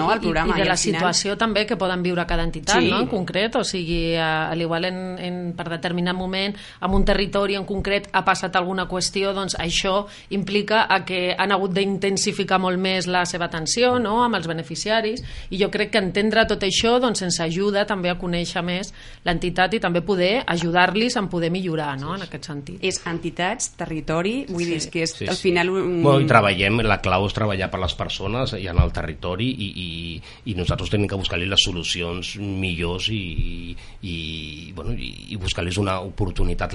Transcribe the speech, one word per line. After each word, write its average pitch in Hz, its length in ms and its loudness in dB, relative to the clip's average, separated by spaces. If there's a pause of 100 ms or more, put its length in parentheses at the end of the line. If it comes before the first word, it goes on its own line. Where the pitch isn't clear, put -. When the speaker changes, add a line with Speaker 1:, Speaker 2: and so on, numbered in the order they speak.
Speaker 1:
no?, 170 80 2
al 226 80 4
Speaker 2:
i, 202 80 -2
Speaker 1:
programa, 165 300 2
Speaker 2:
i 196 60 2
de 180 40 2
Speaker 1:
i - 60 4
Speaker 2:
la - 20 0
Speaker 1:
al 175 80 0
final 160 160 0
Speaker 2:
situació 180 400 0
també 214 300 2
que 214 100 0
poden 185 240 0
viure 175 240 0
cada 170 160 2
entitat, 165 380 2
Speaker 1:
Sí. 233 80 4
Speaker 2:
no?, 202 140 2
en 254 40 0
concret, 202 500 0
o 220 80 2
sigui, 165 520 0
a, 160 320 2
a 165 80 -2
l'igual 165 320 0
en, 185 80 -4 (220)
en, 180 160 -4 (200)
per 175 140 -8
determinat 175 480 -2
moment, 190 380 -2 (260)
en 185 160 2
un 202 80 6
territori 202 500 2
en 196 140 -4
concret 196 440 0
ha 190 120 4
passat 185 320 2
alguna 185 320 0
qüestió, 190 480 0
doncs 190 240 -4
això 190 460 0 (240)
implica 202 580 2
a 190 160 2
que 180 320 0
han 196 160 2
hagut 190 240 2
d'intensificar 196 840 2
molt 185 220 0
més 185 260 0
la 180 200 2
seva 175 180 -4
atenció, 170 560 2
no?, 220 240 2
amb 220 160 2
els 160 80 -4
beneficiaris, 214 720 -2 (280)
i 190 100 0
jo 196 100 4
crec 208 220 0
que 226 80 4
entendre 208 480 4
tot 202 160 0
això, 226 340 4
doncs, 240 240 2
ens 175 220 0
ajuda 196 400 2
també 196 240 0
a 175 100 0
conèixer 175 460 -2
més 180 300 -4 (300)
l'entitat 180 520 2
i - 40 -2
també 175 200 2
poder 185 460 2
ajudar-los 180 720 2
en 190 80 0
poder 165 240 0
millorar, 156 480 -2
no?, 156 140 -6
Speaker 3:
Sí, 196 80 -8
Speaker 2:
en - 20 -8
Speaker 3:
sí. - 60 -8
Speaker 2:
aquest - 180 -10
sentit. 147 320 -10
Speaker 1:
És 185 240 -2
entitats, 175 720 -4
territori, 170 720 -2
vull 175 160 -2
Speaker 2:
Sí. 170 60 0
Speaker 1:
dir, 165 100 0
és - 80 -6
que 165 140 -2
és 160 160 -2
Speaker 3:
Sí, 101 80 -4
Speaker 1:
al 180 80 0
Speaker 3:
sí. - 160 0
Speaker 1:
final 175 200 4
un 180 320 0
Speaker 3:
Bueno, 139 180 8
i 135 60 4
treballem, 104 600 6
la 101 160 2
clau 95 240 2
és 95 80 -2
treballar 95 360 0
per 95 100 -4
les 90 140 0
persones 104 600 -4
i 95 140 -4
en 87 100 0
el 87 140 4
territori 90 580 -4
i, 101 160 -4 (160)
i, 85 400 -8 (300)
i - 20 -6
nosaltres 90 360 -2
tenim 101 180 2
que 98 100 -2
buscar-li 90 280 -2
les 95 140 2
solucions 87 800 -2
millors 92 720 -2
i, 110 80 -2 (540)
i, - 40 -10 (920)
i, 85 40 -14
bueno, 80 220 -6
i, 64 160 -6 (220)
i 107 40 -6
buscar-los 90 420 -4
una 95 220 0
oportunitat 90 760 0